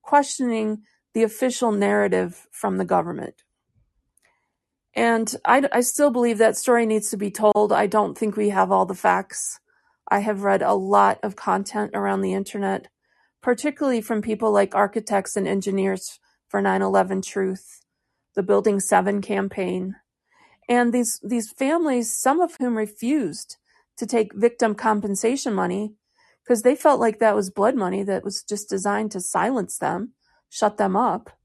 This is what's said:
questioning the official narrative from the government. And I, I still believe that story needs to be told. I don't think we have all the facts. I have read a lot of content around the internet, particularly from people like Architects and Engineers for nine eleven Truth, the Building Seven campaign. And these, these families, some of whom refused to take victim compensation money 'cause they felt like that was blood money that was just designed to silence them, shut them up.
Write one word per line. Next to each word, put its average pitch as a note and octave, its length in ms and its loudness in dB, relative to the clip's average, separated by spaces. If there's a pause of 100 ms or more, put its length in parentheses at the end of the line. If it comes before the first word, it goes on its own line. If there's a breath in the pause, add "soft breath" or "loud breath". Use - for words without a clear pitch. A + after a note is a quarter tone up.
questioning A#3 800 0 (300 soft breath)
the A3+ 100 2
official A#3+ 480 0
narrative G3+ 800 0
from F#3+ 260 -4
the F#3 80 -2
government. E3+ 580 -4 (1500)
And A3+ 480 0
I, C4+ 280 4
I B3 100 2
still C#4+ 300 2
believe A#3 260 2
that A3 180 4
story A#3 300 2
needs G#3+ 240 0
to G#3+ 80 -6
be G3 140 -4
told. G#3 420 4
I G#3 140 2
don't G#3 300 0
think G#3 200 -2
we G#3 120 2
have F#3+ 220 2
all F#3+ 140 4
the F#3 100 -6
facts. - 640 -2 (480)
I G3+ 120 2
have G3+ 240 -2
read G3 180 2
a G#3 120 2
lot G3 500 4
of G3+ 120 -6
content G3+ 580 -2
around G3 280 -2
the F#3+ 120 -2
internet, G3 540 -4 (540)
particularly B3+ 600 -2
from G#3+ 200 -4
people A3 300 -2
like G3+ 240 2
Architects G3+ 600 -2
and G3 120 -2
Engineers G3 720 -4 (280)
for G3+ 140 -2
nine G3 200 0
eleven F#3+ 400 0
Truth, - 640 -8 (520)
the G3+ 80 -2
Building G3+ 360 2
Seven G3 420 0
campaign. F#3+ 760 -4 (720 soft breath)
And A#3+ 240 2
these, B3 300 -2
these A3 280 -4
families, C4+ 640 0
some C#4+ 240 2
of E4+ 180 0
whom B3 200 -2
refused G#3+ 800 -4 (400)
to A#3 80 -6
take A3 280 -2
victim A3+ 420 2
compensation A3 760 -2
money F#3+ 420 -4 (520)
'cause A3+ 140 2
they C4 140 6
felt C#4+ 240 4
like A3 200 0
that G#3+ 160 4
was G3 140 -2
blood G#3+ 260 2
money F#3+ 280 -2
that F#3+ 200 -4
was - 200 -8
just - 260 -8
designed G3+ 420 -2
to F#3 80 -6
silence F#3+ 580 -4
them, E3+ 360 -6 (360)
shut G#3 280 -2
them G3 180 0
up. A3 360 -2 (140)